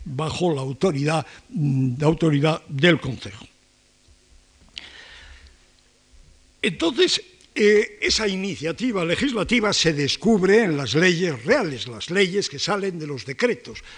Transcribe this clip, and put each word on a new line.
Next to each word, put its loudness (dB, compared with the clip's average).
bajo -2
la -4
autoridad, 0
mm, 0
la 2
autoridad 2
del 4
Concejo. -12
Entonces, 0
Eh, 4
esa 0
iniciativa -4
legislativa 0
se 2
descubre 4
en 0
las -4
leyes 2
reales, 0
las -12
leyes 0
que -10
salen -4
de -8
los -10
decretos, -4